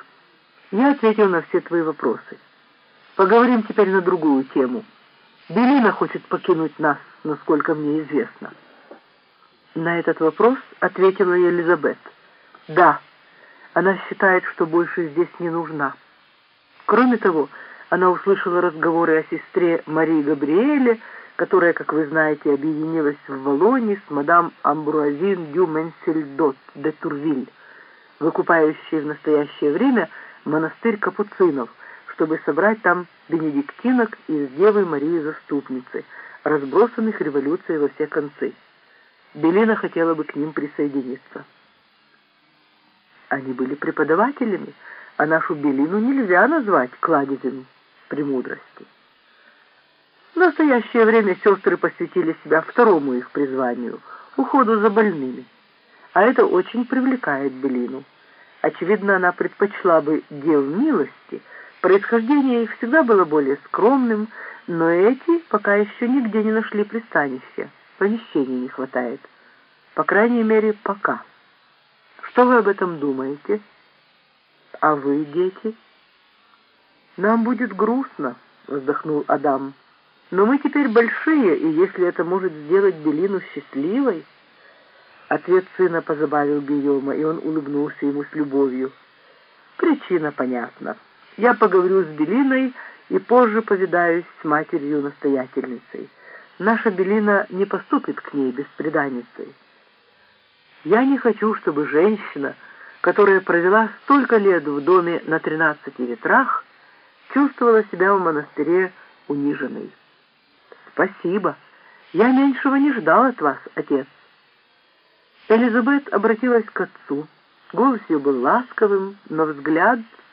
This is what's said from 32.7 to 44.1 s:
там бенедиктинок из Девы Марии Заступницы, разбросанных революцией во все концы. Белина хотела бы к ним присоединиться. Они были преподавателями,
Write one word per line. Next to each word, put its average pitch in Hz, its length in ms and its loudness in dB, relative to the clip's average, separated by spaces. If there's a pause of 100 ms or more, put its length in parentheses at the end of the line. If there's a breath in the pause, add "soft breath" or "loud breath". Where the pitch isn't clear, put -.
там 175 240 0 (220)
бенедиктинок 160 880 -2 (120)
из 143 220 -4
Девы 202 340 4
Марии 160 360 -2
Заступницы, 139 840 -8 (400 loud breath)
разбросанных 185 760 0
революцией 151 580 -2
во 143 100 0
все 151 180 -6
концы. - 460 -6 (800 soft breath)
Белина 185 400 2
хотела 165 400 0
бы 151 100 -4
к - 120 -12
ним 151 160 -4
присоединиться. 139 920 -6 (1800)
Они 131 240 -6
были 131 220 -4
преподавателями, 175 960 -2 (440 loud breath)